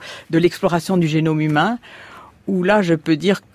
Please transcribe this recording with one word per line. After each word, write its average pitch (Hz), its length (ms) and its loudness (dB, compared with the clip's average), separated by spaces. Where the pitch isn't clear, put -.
de 160 80 0
l'exploration 175 600 0
du 170 100 2
génome 156 320 0
humain, 156 400 0
où 185 160 -2
là, 208 180 2
je 170 140 2
peux 160 200 0
dire 180 260 -2